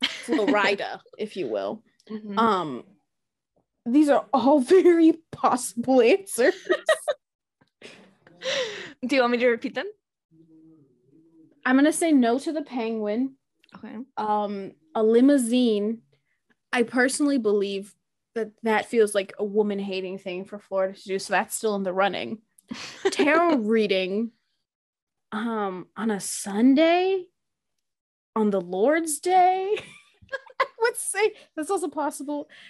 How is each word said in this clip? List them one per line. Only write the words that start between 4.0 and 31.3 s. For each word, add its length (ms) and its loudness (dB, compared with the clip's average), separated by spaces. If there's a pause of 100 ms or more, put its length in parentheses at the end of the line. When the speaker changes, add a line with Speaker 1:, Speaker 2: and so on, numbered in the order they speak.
Speaker 2:
are 240 2
all 260 4
<laughs> 20 0
very 520 6 (180)
possible 680 2
answers. 520 2 (2500)
Speaker 1:
Do 100 0
you 60 4
want 100 2
me 80 0
to 100 2
repeat 260 -4
them? 120 -8 (1800)
Speaker 2:
I'm 100 2
gonna 180 6
say 180 0
no 280 4
to 120 -6
the 100 -4
penguin. 760 -4 (400)
Speaker 1:
Okay. 200 -16 (220)
Speaker 2:
Um, 540 -4 (240)
a 80 0
limousine. 960 4 (720)
I 120 0
personally 540 0
believe 560 -2 (420)
that 160 -6 (120)
that 220 0
feels 300 2
like 240 -2
a 40 -2
woman 360 0
hating 400 -8
thing 260 -10
for 140 -16
Florida 380 -4
to 100 -20
do, 120 -4
so 140 -8
that's 220 0
still 200 -2
in 80 -4
the 100 -4
running. 460 -2 (360)
Speaker 1:
<laughs> 360 -6
Speaker 2:
Tarot 460 2
reading, 720 0 (1000)
um, 560 -6 (100)
on 140 -4
a 80 -4
Sunday, 1080 2 (1120)
on 160 2
the 100 0
Lord's 580 0
Day, 560 2 (460)
<laughs> 400 -10
I 40 0 (160)
would 160 0
say 360 -2 (220)